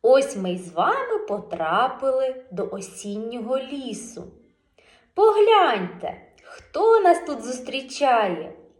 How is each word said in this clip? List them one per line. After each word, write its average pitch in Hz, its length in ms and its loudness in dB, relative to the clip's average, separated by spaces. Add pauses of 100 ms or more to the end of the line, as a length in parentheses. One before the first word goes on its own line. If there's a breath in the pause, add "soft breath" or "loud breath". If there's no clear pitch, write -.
Ось 523 340 4
ми 185 200 -4
з 180 160 -12
вами 440 460 0
потрапили 262 1300 -2
до 190 180 -6
осіннього 220 880 -8
лісу. 262 680 -10 (880 soft breath)
Погляньте, 381 1040 2 (220)
хто 440 580 2
нас 349 260 4
тут 240 180 -8
зустрічає. 247 1080 -2 (280)